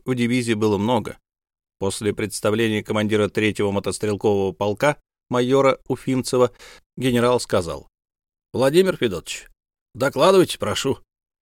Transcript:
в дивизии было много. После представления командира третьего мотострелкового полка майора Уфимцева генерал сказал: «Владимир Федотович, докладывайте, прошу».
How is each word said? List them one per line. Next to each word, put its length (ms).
в 100
дивизии 380
было 240
много. 400
После 340
представления 720
командира 440
третьего 420
мотострелкового 840
полка 460
майора 480
Уфимцева 640
генерал 420
сказал: 480
«Владимир 440
Федотович, 520
докладывайте, 640
прошу». 400